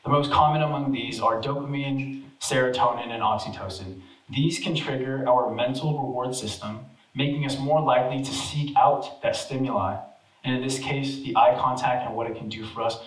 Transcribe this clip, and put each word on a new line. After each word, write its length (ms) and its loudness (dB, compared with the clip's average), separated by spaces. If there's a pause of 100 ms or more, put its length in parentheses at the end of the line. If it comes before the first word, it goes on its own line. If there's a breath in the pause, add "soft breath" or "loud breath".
The 60 -4
most 220 4
common 320 4
among 280 0
these 280 -4
are 220 2
dopamine, 800 -4 (160)
serotonin, 720 0
and 120 -4
oxytocin. 800 -4 (280 loud breath)
These 300 0
can 160 -4
trigger 520 -2
our 260 4
mental 480 0
reward 320 -4
system, 520 -8 (280 soft breath)
making 320 0
us 140 -4
more 220 2
likely 420 2
to 80 -6
seek 440 -4
out 460 4
that 140 2
stimuli, 600 -2 (460 soft breath)
and 120 0
in 60 -2
this 180 -2
case, 440 -2
the 120 -4
eye 240 8
contact 480 0
and 80 -8
what 100 -2
it 120 -6
can 120 -10
do 160 -8
for 160 -8
us 260 -2